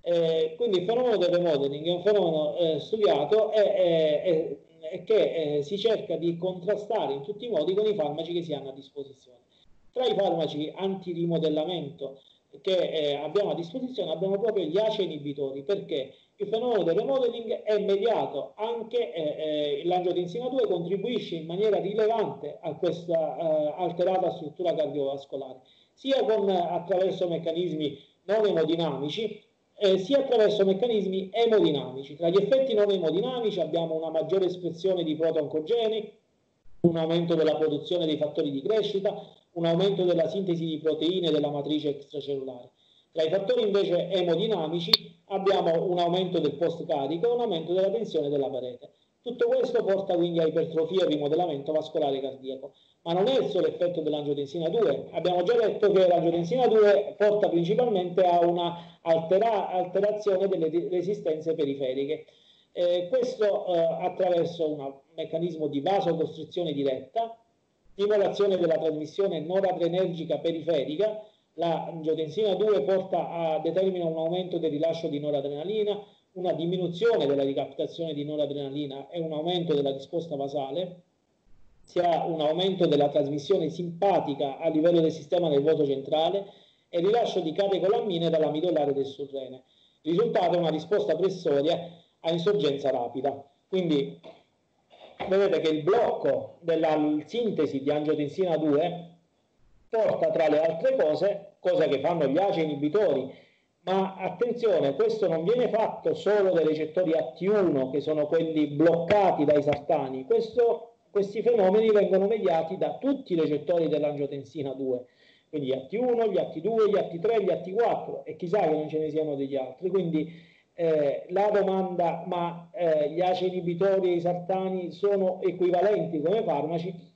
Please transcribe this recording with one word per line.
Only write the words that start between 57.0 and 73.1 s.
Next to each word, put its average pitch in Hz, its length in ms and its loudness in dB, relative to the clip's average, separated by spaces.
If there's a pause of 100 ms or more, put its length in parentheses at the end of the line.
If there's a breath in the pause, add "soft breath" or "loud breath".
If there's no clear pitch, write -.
porta 208 320 4
principalmente 180 720 2
a 175 240 6
una 175 560 -2
altera-, 180 680 2
alterazione 190 800 0
delle 170 220 0
re-, 165 200 0
resistenze 170 640 -2
periferiche. 139 720 -2 (460 soft breath)
Eh, 175 380 0
questo, 214 580 0
eh, 175 120 2
attraverso 165 880 0
un 139 240 -6 (220)
meccanismo 160 520 -4
di 139 140 -2
vasocostrizione 160 920 -2
diretta, 139 640 -4 (580)
stimolazione 196 640 2
della 165 200 2
trasmissione 156 600 -2
noradrenergica 170 1000 -2
periferica. 160 840 -2 (300 loud breath)
L'angiotensina 165 1000 -2
due 196 300 2
porta 180 460 0